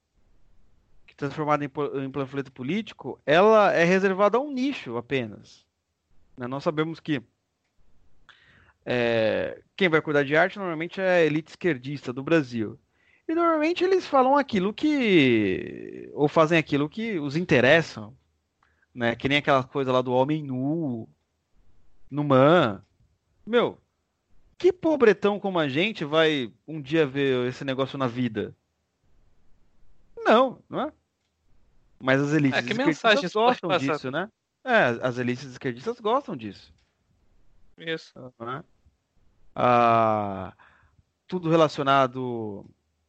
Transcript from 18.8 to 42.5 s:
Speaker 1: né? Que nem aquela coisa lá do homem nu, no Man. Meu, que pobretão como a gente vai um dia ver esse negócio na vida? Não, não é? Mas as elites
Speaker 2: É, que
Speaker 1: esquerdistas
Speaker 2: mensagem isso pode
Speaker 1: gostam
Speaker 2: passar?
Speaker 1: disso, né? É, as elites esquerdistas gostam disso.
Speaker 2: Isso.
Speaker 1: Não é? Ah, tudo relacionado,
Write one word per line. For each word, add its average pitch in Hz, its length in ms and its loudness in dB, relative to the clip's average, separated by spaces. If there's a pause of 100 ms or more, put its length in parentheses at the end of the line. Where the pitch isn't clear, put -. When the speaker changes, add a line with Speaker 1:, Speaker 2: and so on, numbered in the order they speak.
Speaker 1:
né? 117 200 -2
Que 131 140 -4
nem 143 100 2
aquela 139 240 2
coisa 131 300 -4
lá 127 100 4
do 127 100 -4
homem 143 300 0
nu, 135 680 -6 (1040)
no 147 140 -4
Man. 135 600 4 (640)
Meu, 208 340 0 (760)
que 370 140 2
pobretão 220 680 2
como 185 180 -4
a 151 100 0
gente 175 360 -2
vai 147 480 0 (140)
um 156 140 -10
dia 147 260 0
ver 131 420 -2
esse 127 160 -10
negócio 135 320 -4
na 135 100 -2
vida? 113 480 -4 (1600)
Não, 262 520 2
não 160 120 -6
é? 294 120 -6 (1040)
Mas 135 220 0
as 143 120 -2
elites 139 260 2
Speaker 2:
É, 120 40 0
que 123 100 -6
Speaker 1:
esquerdistas 240 380 0
Speaker 2:
mensagem 190 160 2
isso 214 120 -4
pode 240 220 2
Speaker 1:
gostam 185 100 -6
Speaker 2:
passar? 156 240 0
Speaker 1:
disso, 135 160 -6
né? 175 180 -4 (360)
É, 226 200 2 (160)
as 120 160 -2
elites 123 280 -4
esquerdistas 131 560 -10
gostam 220 360 -4
disso. 107 380 -16 (1040)
Speaker 2:
Isso. 165 340 -8 (260)
Speaker 1:
Não 117 140 -10
é? 147 120 -10 (880)
Ah, 113 1000 2 (720)
tudo 175 220 -6
relacionado, 131 1160 0 (420)